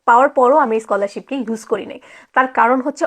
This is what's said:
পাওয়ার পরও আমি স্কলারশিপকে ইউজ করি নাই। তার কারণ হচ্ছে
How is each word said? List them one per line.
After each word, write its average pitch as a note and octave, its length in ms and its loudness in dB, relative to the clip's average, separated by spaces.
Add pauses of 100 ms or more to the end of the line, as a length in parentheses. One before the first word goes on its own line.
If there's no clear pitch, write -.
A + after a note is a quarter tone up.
পাওয়ার B3 240 4
পরও C4+ 280 2
আমি A3 240 0
স্কলারশিপকে G3+ 540 -6
ইউজ A3+ 300 -6
করি G3+ 220 -6
নাই। - 140 -16 (340)
তার C4+ 120 2
কারণ B3 340 0
হচ্ছে C#4+ 260 -6